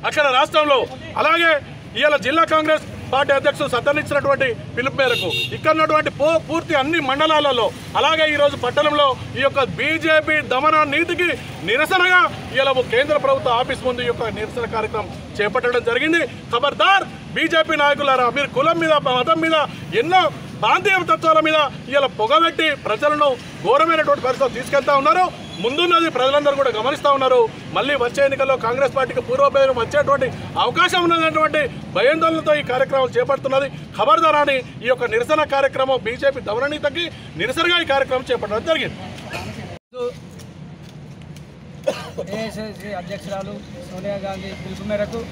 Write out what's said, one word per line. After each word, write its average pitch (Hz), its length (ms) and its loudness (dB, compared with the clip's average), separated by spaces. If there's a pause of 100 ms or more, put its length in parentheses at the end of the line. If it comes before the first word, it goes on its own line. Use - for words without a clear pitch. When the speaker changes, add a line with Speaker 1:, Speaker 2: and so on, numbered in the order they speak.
Speaker 1:
అక్కడ 285 180 2 (120)
రాష్ట్రంలో, 302 420 4 (420)
అలాగే 330 300 4 (480)
ఇవాళ 294 160 4 (100)
జిల్లా 320 260 4
కాంగ్రెస్ 311 320 2 (280)
పార్టీ 269 240 2
అధ్యక్షుడు 277 360 0
సత్యన్ 285 280 0
ఇచ్చినటువంటి 277 460 0 (300)
పిలుపు 262 240 -4
మేరకు 233 280 2 (280)
ఇక్కడ 311 180 2
ఉన్నటువంటి 311 440 2
పూ-, 311 280 4
పూర్తి 320 360 -2
అన్ని 320 260 0
మండలాలలో, 285 580 2 (320)
అలాగే 311 360 4
ఈరోజు 285 280 4
పట్టణంలో 285 440 2 (320)
ఈ 262 80 0
యొక్క 269 180 2 (160)
బీజేపీ 311 560 2 (160)
దమన 302 240 4 (180)
నీతికి 339 340 0 (420)
నిరసనగా 359 500 4 (340)
ఇవాళ 269 240 2
ఓ 247 60 0 (100)
కేంద్ర 285 320 2
ప్రభుత్వ 269 360 2
ఆఫీస్ 254 260 -4
ముందు 247 180 -4
ఈ - 40 -2
యొక్క 233 280 -4
నిరసన 220 380 -6
కార్యక్రమం 214 340 -4 (300)
చేపట్టడం 240 500 0
జరిగింది. 311 320 2 (320)
ఖబర్దార్ 320 520 2 (300)
బీజేపీ 320 460 0
నాయకులారా, 277 440 2 (120)
మీరు 277 180 -2
కులం 330 280 2
మీద, 311 100 4 (240)
మతం 320 260 2
మీద, 320 140 2 (440)
ఎన్నో 359 200 4 (400)
ప్రాంతీయ 370 340 2 (160)
తత్వాల 320 340 4
మీద 311 120 2 (320)
ఇవాళ 277 180 2 (100)
పొగబెట్టి 277 480 2 (220)
ప్రజలను 294 420 2 (320)
ఘోరమైనటువంటి 285 640 2
పరిస్థితులు 254 320 0
తీసుకెళ్తా 269 420 0
ఉన్నారు. 330 240 4 (380)
ముందున్నది 330 540 2
ప్రజలందరూ 277 420 2
కూడా 269 180 2
గమనిస్తూ 277 400 -2
ఉన్నారు. 254 240 4 (360)
మళ్ళీ 262 260 0
వచ్చే 240 240 -2
ఎన్నికల్లో 269 280 2 (100)
కాంగ్రెస్ 247 320 0
పార్టీకి 254 300 -2
పూర్వపేరు 269 540 4
వచ్చేటువంటి 277 460 0 (360)
అవకాశం 349 440 2
ఉన్నటువంటి 311 540 2 (360)
భయాందోళనతో 311 640 2
ఈ - 100 -6
కార్యక్రమం 262 460 2
చేపడుతున్నది. 269 520 0 (300)
ఖబర్దార్ 302 440 4
అని 285 140 2 (280)
ఈ 233 60 -2
యొక్క 247 140 2 (100)
నిరసన 294 300 2 (100)
కార్యక్రమం 269 520 2
బీజేపీ 269 420 -2
దమననీతికి 285 560 -2 (360)
నిరసనగా 330 440 0
ఈ - 80 -8
కార్యక్రమం 269 380 0
చేపట్టడం 214 400 -2
జరిగింది. 269 260 -2 (3500)
Speaker 2:
ఏఐసిసి 208 520 -10 (120)
అధ్యక్షురాలు 196 520 -10 (360)
సోనియా 196 360 -6
గాంధీ 196 240 -8 (140)
పిలుపు 190 260 -10
మేరకు 208 420 -4